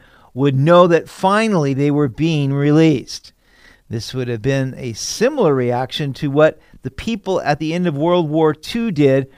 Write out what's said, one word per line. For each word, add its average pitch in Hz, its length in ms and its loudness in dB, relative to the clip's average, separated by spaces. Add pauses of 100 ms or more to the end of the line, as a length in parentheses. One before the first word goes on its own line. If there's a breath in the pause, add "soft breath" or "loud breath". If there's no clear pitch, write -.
(340 soft breath)
would 139 220 0
know 170 320 6
that 165 200 2
finally 196 680 0
they 143 180 0
were 147 160 0
being 143 460 -2
released. 147 800 2 (580 soft breath)
This 113 240 -10
would 127 140 -6
have 117 140 -6
been 135 360 -2
a 127 160 -10
similar 220 640 0
reaction 127 580 -4
to 143 160 -6
what 151 300 2 (220 soft breath)
the 127 100 -12
people 202 500 -6
at 143 180 -2
the 160 140 -4
end 180 140 -2
of 143 100 -2
World 170 320 0
War 156 240 2
Two 233 380 -6
did 135 360 2 (100)